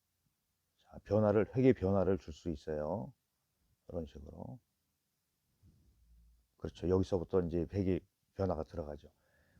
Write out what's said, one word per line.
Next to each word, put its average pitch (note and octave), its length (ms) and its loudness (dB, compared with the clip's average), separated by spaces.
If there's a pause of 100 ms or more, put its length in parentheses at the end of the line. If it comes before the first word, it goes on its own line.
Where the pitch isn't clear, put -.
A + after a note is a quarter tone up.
(840)
자, - 180 -20
변화를, G#2 440 4 (100)
획의 C3 180 6
변화를 F#2+ 440 2
줄 - 140 -14
수 - 160 -12
있어요. D#2+ 640 -6 (760)
이런 E2 180 -6
식으로. D#2 540 -14 (2000)
그렇죠. - 300 -6
여기서부터 F#2 540 2
이제 E2+ 300 -2
획의 F#2 280 0 (360)
변화가 F2+ 280 -2
들어가죠. D2+ 440 -12 (520)